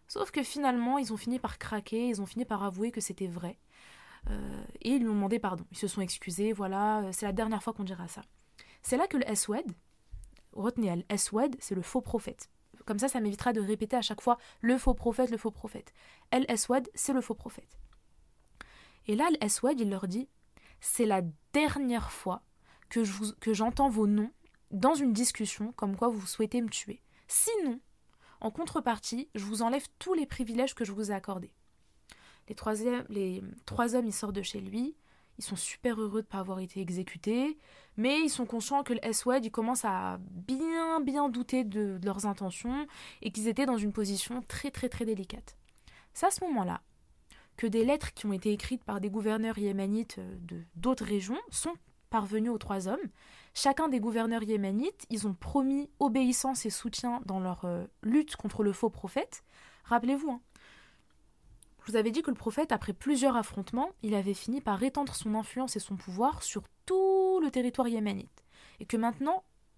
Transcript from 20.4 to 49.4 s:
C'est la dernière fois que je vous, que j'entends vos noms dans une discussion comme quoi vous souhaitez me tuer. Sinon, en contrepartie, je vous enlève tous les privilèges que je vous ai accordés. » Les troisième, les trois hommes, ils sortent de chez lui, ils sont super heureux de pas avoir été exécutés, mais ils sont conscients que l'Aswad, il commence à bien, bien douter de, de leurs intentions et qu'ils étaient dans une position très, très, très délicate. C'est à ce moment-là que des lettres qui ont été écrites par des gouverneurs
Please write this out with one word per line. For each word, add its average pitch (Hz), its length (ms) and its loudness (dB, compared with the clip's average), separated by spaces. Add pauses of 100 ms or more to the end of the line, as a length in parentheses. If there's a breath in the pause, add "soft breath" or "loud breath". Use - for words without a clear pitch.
C'est - 260 2
la 196 160 4 (300)
dernière 277 600 2
fois - 320 -4 (460 soft breath)
que 233 140 2
je 202 80 0
vous, 208 300 -4
que 220 120 2
j'entends 240 360 4
vos 214 180 4
noms 208 240 4 (400)
dans 254 240 4
une 277 160 4
discussion 220 640 0
comme 196 240 -2
quoi 233 100 2
vous 214 180 -2
souhaitez 220 360 0
me 220 80 -2
tuer. - 320 -8 (260 soft breath)
Sinon, 320 520 4 (600 soft breath)
en 214 100 -2
contrepartie, 233 840 -2
je 202 100 -6
vous 214 160 -2
enlève 254 260 2 (120)
tous 370 140 0
les 320 120 2
privilèges 247 500 0
que 226 100 -2
je 196 60 -6
vous 208 200 -4
ai - 20 0
accordés. » 190 400 -6 (960 loud breath)
Les 214 80 -10
troisième, 226 540 -2
les 190 340 -4 (220)
trois 233 300 0
hommes, 247 100 4
ils 208 80 -2
sortent 202 220 -4
de 202 60 -2
chez 196 200 -6
lui, 220 340 -4 (420 soft breath)
ils 226 60 -10
sont 190 140 -6
super - 420 -2
heureux 214 220 -2
de 220 60 -6
pas 196 120 -6
avoir 190 200 -4
été 185 200 -8
exécutés, 202 760 -2 (400 loud breath)
mais 269 240 4
ils 311 80 4
sont 247 160 -2
conscients 277 380 0
que 247 100 0
l'Aswad, 240 500 2
il 220 80 -4
commence 233 320 0
à 185 380 -2
bien, 311 800 -2
bien 277 260 2
douter 247 380 0
de, 202 320 -2
de 180 80 -4
leurs 196 200 -2
intentions 202 640 -2 (340 loud breath)
et 220 100 -4
qu'ils 220 180 0
étaient 262 160 4
dans 247 120 2
une 208 140 0
position 208 560 -2
très, - 240 -6
très, - 160 -4
très 247 160 -4
délicate. 202 540 -6 (560 soft breath)
C'est - 140 2
à 392 40 4
ce - 140 -2
moment-là 208 360 0 (760 loud breath)
que 226 100 0
des 220 160 4
lettres 285 300 2
qui - 120 -8
ont 202 80 0
été 202 200 2
écrites 247 320 -4
par 202 160 -4
des 208 80 -2
gouverneurs 220 480 0